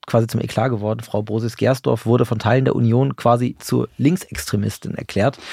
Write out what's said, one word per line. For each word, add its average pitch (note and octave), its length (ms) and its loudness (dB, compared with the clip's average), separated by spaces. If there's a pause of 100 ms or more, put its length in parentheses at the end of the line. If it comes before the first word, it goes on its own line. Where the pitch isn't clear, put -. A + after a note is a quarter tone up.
quasi A#2 200 4
zum - 140 -2
Eklat B2 300 -2
geworden. A2 300 -4
Frau G#2+ 220 -4
Brosis-Gersdorf A2+ 840 -2
wurde A#2+ 180 4
von A2+ 140 -2
Teilen B2+ 260 2
der C3 100 0
Union B2 420 2
quasi A#2+ 420 2
zur - 380 -2
Linksextremistin - 1000 -2
erklärt - 440 -2 (140)